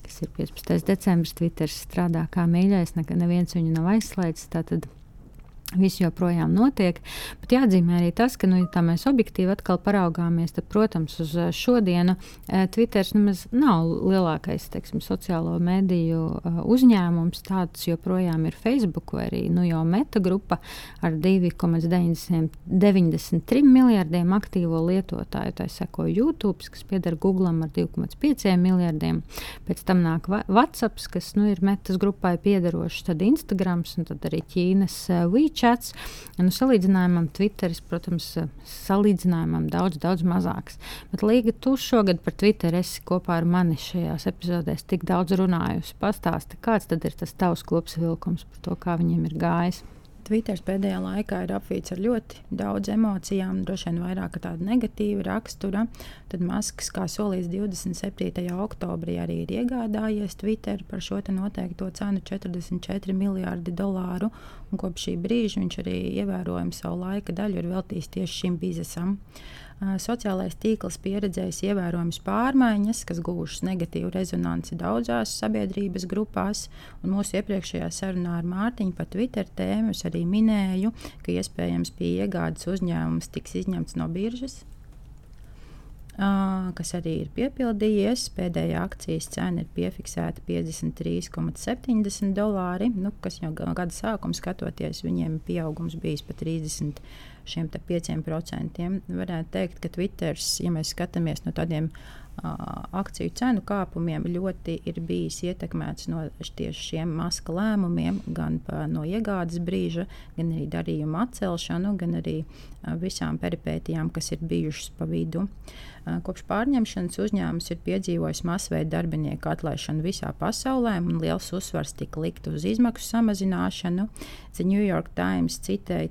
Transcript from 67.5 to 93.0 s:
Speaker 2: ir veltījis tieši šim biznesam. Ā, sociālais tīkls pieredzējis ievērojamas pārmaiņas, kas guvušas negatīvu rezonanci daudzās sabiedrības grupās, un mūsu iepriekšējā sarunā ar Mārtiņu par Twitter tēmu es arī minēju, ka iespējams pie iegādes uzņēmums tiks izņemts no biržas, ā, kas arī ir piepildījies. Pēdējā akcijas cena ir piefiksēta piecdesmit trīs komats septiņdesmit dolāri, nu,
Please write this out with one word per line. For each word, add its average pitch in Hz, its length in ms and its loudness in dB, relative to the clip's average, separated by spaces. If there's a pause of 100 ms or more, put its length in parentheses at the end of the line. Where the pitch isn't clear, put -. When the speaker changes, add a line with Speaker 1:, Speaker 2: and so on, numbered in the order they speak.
Speaker 2:
ir 170 160 -2
veltījis 185 400 -6
tieši 180 300 -4
šim 180 180 0
biznesam. 175 560 -4 (640)
Ā, 196 160 0
sociālais 185 640 -2
tīkls 214 400 0
pieredzējis 190 720 -2
ievērojamas 175 560 0
pārmaiņas, 226 800 4
kas 170 160 -4
guvušas 165 400 -4
negatīvu 175 480 -2
rezonanci 175 640 -2
daudzās 120 640 -2
sabiedrības 196 720 -2
grupās, 202 540 -2 (340)
un 185 160 -2
mūsu 196 240 0
iepriekšējā 180 560 -4
sarunā 180 460 -4
ar 175 80 -2
Mārtiņu 196 480 -2
par 170 100 -4
Twitter 214 480 -4
tēmu 202 400 0
es - 80 -8
arī 170 240 -2
minēju, 202 640 2 (320)
ka - 80 -2
iespējams - 640 -2
pie 175 300 0
iegādes 170 420 -2
uzņēmums 175 640 -2
tiks - 300 -8
izņemts 180 340 -4
no 160 160 -2
biržas, 233 540 -6 (1500)
ā, 190 560 2
kas - 240 -6
arī 165 240 -2
ir 151 160 -10
piepildījies. 220 960 2
Pēdējā 170 480 -2
akcijas 165 480 -6
cena 170 320 -2
ir - 160 -14
piefiksēta - 640 -4
piecdesmit 165 560 -4
trīs 170 320 -4
komats 165 400 -6
septiņdesmit 208 640 0
dolāri, 196 560 0
nu, 202 320 -2